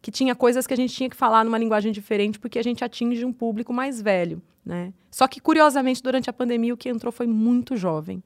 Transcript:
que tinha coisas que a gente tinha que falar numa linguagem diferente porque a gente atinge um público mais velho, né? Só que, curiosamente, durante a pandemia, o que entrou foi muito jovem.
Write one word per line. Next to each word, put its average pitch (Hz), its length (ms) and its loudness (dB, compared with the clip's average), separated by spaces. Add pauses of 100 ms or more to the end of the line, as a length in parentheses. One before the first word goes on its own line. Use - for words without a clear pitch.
que - 120 -10
tinha 262 240 0
coisas 247 300 2
que - 60 -2
a 254 40 0
gente 254 180 -2
tinha 254 160 -4
que - 60 -20
falar 226 280 4
numa 226 140 0
linguagem 214 320 0
diferente 208 480 -2
porque 240 200 -6
a 233 40 -2
gente 240 220 -2
atinge 240 400 -2
um 254 80 -4
público 233 400 -6
mais 254 280 -4
velho, 180 400 0 (240)
né? 175 280 -8 (180)
Só - 160 2
que, - 140 -6
curiosamente, 285 640 4
durante 254 280 0
a - 20 -8
pandemia, 240 400 0
o 240 40 -4
que 247 120 -10
entrou 233 220 -4
foi 240 160 -4
muito 240 500 2
jovem. 180 500 -4